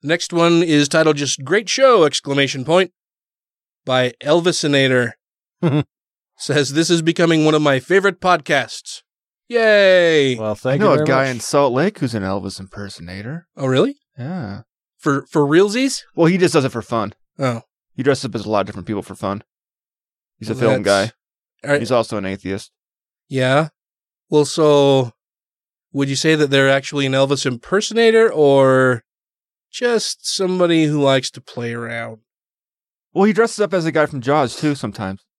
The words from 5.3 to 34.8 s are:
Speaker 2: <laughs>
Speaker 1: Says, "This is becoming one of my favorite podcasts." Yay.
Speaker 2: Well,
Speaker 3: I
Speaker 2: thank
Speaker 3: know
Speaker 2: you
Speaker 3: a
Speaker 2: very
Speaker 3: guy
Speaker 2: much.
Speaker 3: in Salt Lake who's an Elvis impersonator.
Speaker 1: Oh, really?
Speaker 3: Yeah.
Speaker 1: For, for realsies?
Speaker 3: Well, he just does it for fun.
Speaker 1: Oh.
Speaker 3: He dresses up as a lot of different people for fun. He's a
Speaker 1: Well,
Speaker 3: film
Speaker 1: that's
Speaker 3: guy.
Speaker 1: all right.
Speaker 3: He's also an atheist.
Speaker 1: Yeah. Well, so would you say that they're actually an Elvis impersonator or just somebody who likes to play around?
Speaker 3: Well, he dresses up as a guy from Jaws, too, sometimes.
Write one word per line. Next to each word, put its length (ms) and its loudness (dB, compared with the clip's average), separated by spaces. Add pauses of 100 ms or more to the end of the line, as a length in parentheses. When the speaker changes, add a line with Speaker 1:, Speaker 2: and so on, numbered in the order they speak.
Speaker 2:
<laughs> 220 0 (540)
Speaker 1:
Says, 360 -2
"This 160 0
is 140 0
becoming 420 2
one 80 4
of 80 2
my 180 2
favorite 400 0
podcasts." 840 -4 (460)
Yay. 920 4
Speaker 2:
Well, 140 -6
Speaker 3:
I 40 -4
Speaker 2:
thank 260 -2
Speaker 3:
know 60 4
Speaker 2:
you 60 4
Speaker 3:
a 40 4
Speaker 2:
very 100 0
Speaker 3:
guy 180 2
Speaker 2:
much. 100 -4
Speaker 3:
in 60 -10
Salt 320 0
Lake 260 -2
who's 160 -4
an 80 -4
Elvis 360 -6
impersonator. 880 -14 (100)
Speaker 1:
Oh, 100 -4
really? 300 0 (200)
Speaker 3:
Yeah. 440 -12 (360)
Speaker 1:
For, 280 -4
for 200 -2
realsies? 580 0 (120)
Speaker 3:
Well, 120 2
he 100 2
just 160 2
does 100 2
it 80 -2
for 100 -8
fun. 320 -6 (240)
Speaker 1:
Oh. 240 -4 (340)
Speaker 3:
He 80 -8
dresses 220 0
up 100 -8
as 100 -6
a 40 -8
lot 120 0
of 60 -2
different 200 -14
people 140 -6
for 140 -14
fun. 280 -8 (960)
He's 120 -14
a 40 -4
Speaker 1:
Well, 80 -6
Speaker 3:
film 220 0
Speaker 1:
that's 280 0
Speaker 3:
guy. 20 -20 (520)
Speaker 1:
all 60 -4
right. 100 0
Speaker 3:
He's 100 -6
also 260 -2
an 80 -8
atheist. 460 -10 (560)
Speaker 1:
Yeah. 420 -2 (600)
Well, 160 4
so 640 2 (800)
would 160 -2
you 80 -4
say 200 2
that 140 0
they're 200 4
actually 380 -2
an 60 -2
Elvis 320 0
impersonator 840 0
or 720 4 (680)
just 640 -4
somebody 520 0
who 160 0
likes 300 2
to 100 -20
play 320 -10
around? 460 -12 (920)
Speaker 3:
Well, 120 4
he 80 4
dresses 260 0
up 140 0
as 120 0
a 60 -2
guy 140 2
from 160 -8
Jaws, 340 0
too, 200 -2
sometimes. 500 -10 (140)